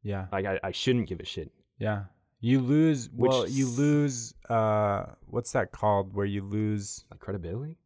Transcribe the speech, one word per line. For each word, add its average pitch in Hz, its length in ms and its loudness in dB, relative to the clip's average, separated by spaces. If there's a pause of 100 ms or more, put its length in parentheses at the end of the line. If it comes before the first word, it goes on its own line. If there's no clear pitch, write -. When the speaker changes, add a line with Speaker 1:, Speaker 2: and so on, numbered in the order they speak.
Speaker 1:
Yeah. 98 300 -6
Speaker 2:
Like, 98 140 -2
I, 95 180 0
I 95 80 -2
shouldn't 123 360 2
give 85 120 -8
a - 40 -12
shit. - 280 -10 (260)
Speaker 1:
Yeah. 104 260 -2 (360)
You 127 200 4
lose, 147 500 2
Speaker 2:
Which 123 180 2
Speaker 1:
well, 127 200 4
you 135 180 2
Speaker 2:
s- 120 120 -2
Speaker 1:
lose, 143 560 2 (140)
uh, 107 680 2 (120)
what's - 260 -6
that 113 200 -2
called 98 420 2
where 101 120 0
you 101 160 -2
lose 104 680 -2
Speaker 2:
Like - 100 -20
credibility? 101 640 -8